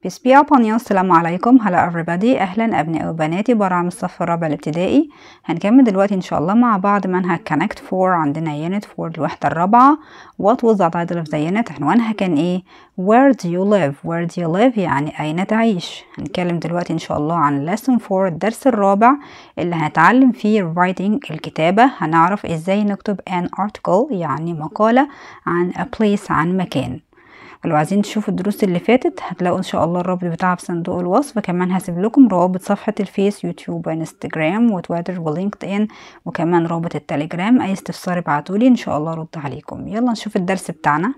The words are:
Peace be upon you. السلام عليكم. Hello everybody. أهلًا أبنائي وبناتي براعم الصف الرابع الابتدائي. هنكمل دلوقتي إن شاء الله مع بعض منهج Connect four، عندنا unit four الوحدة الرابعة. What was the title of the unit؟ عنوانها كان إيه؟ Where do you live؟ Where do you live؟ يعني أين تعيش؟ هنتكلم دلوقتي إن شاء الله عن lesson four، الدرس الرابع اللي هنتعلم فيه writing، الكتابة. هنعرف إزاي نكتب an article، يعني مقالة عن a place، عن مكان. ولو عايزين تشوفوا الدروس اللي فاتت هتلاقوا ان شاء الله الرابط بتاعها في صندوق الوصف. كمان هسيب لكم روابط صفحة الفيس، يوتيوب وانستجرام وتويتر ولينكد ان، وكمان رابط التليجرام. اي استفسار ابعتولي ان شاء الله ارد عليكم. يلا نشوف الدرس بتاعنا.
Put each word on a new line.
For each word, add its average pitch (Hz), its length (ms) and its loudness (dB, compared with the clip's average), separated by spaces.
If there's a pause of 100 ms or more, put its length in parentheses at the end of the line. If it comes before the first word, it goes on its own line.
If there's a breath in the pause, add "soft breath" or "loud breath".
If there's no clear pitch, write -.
Peace - 120 -12
be 254 220 4
upon 294 240 4
you. 214 80 0
السلام 190 380 0
عليكم. 175 480 6
Hello 180 320 2
everybody. 170 480 0
أهلًا 208 400 -2
أبنائي 160 300 -4
وبناتي 165 440 0
براعم 180 340 2
الصف - 340 -6
الرابع 170 260 -2
الابتدائي. 170 640 0 (360 loud breath)
هنكمل 214 380 4
دلوقتي 202 320 2
إن 185 60 -2
شاء 165 180 -2
الله 170 140 0
مع 233 240 4
بعض 202 300 0
منهج 180 320 -2 (140)
Connect 160 240 -2 (120)
four، 185 180 0
عندنا 156 600 -2
unit 202 140 -4
four 165 340 -10
الوحدة - 300 -4
الرابعة. 220 500 6 (440 loud breath)
What 202 140 4
was 226 220 2
the 180 120 2
title 175 280 -4
of 160 140 -8
the 156 200 -2
unit؟ 220 240 -2
عنوانها 208 360 0
كان 190 220 -2
إيه؟ 180 300 0 (380 soft breath)
Where 240 320 6
do 190 120 -4
you 175 180 -2 (100)
live؟ 156 360 0
Where 170 240 -4
do 175 100 -4
you 170 120 -2
live؟ 226 220 2
يعني 151 420 -2
أين 156 280 -2
تعيش؟ 220 560 -2 (160)
هنتكلم 175 400 -4
دلوقتي 165 340 -4
إن 160 60 -2
شاء - 180 -6
الله 151 180 -2
عن 147 400 0
lesson 233 240 0 (100)
four، 190 160 0
الدرس 185 420 -2
الرابع 208 460 4 (460 loud breath)
اللي 170 160 -2
هنتعلم 170 560 4
فيه 208 420 0
writing، 185 580 -2
الكتابة. 175 680 2
هنعرف 165 480 2
إزاي 185 380 -2
نكتب 202 460 -4
an 180 160 -4 (160)
article، 214 500 0
يعني 165 420 -4
مقالة 220 540 0 (380 loud breath)
عن 175 260 -2
a - 260 -8
place، 202 340 0
عن 165 260 0
مكان. 131 420 -4 (680 loud breath)
ولو 165 100 0
عايزين 160 260 2
تشوفوا 208 320 -2
الدروس 190 300 -2
اللي 180 160 0
فاتت 254 480 0
هتلاقوا 180 300 -2
ان 190 60 -4
شاء - 220 -2
الله 175 140 -2
الرابط 180 260 -4
بتاعها 180 300 0
في - 100 -14
صندوق 180 340 -4
الوصف. 196 400 0
كمان 180 320 -2
هسيب 180 280 -4
لكم 233 280 4
روابط 185 340 2
صفحة - 380 -4
الفيس، 202 440 -2
يوتيوب 170 440 -8
وانستجرام 160 840 -2
وتويتر 175 500 -6
ولينكد 165 440 -6
ان، 202 220 -2 (380 loud breath)
وكمان 165 400 0
رابط 170 300 -4
التليجرام. 170 640 0
اي 196 120 -2
استفسار 180 440 -6
ابعتولي 175 500 0
ان 254 80 6
شاء 160 220 -4
الله 160 160 -4
ارد 165 220 -8
عليكم. 151 520 -10
يلا 233 240 -2
نشوف 214 240 -6
الدرس 185 360 -4
بتاعنا. 165 460 -2